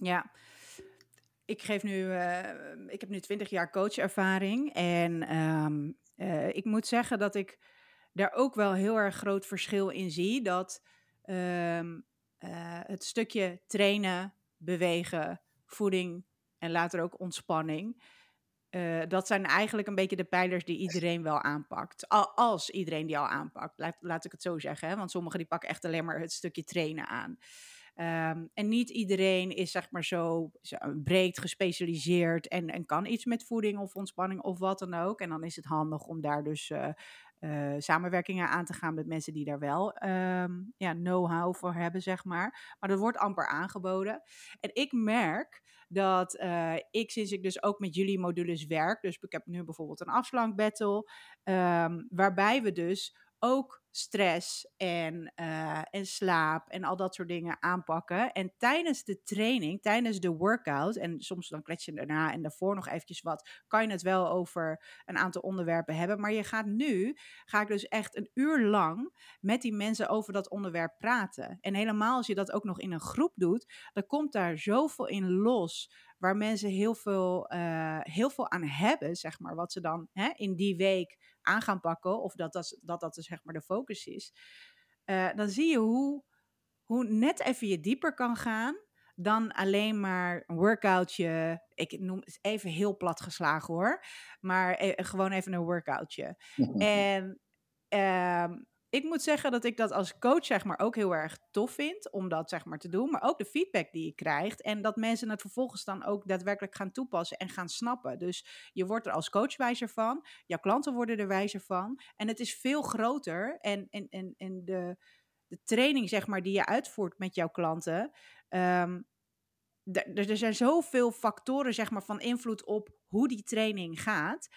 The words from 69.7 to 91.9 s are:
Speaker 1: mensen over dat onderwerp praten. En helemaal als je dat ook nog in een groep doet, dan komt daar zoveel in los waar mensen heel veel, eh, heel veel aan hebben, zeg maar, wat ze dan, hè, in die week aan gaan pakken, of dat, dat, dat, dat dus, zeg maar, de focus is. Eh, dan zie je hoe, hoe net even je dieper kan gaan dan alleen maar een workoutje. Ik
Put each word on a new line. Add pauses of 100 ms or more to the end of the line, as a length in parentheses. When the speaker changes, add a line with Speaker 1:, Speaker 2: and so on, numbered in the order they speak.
Speaker 1:
mensen
over
dat
onderwerp
praten.
En
helemaal
als
je
dat
ook
nog
in
een
groep
doet,
dan
komt
daar
zoveel
in
los (260)
waar
mensen
heel
veel,
eh,
heel
veel
aan
hebben,
zeg
maar,
wat
ze
dan,
hè,
in
die
week
aan
gaan
pakken,
of
dat,
dat,
dat,
dat
dus,
zeg
maar,
de
focus
is. (720)
Eh,
dan
zie
je
hoe, (580)
hoe
net
even
je
dieper
kan
gaan (380)
dan
alleen
maar
een
workoutje. (120)
Ik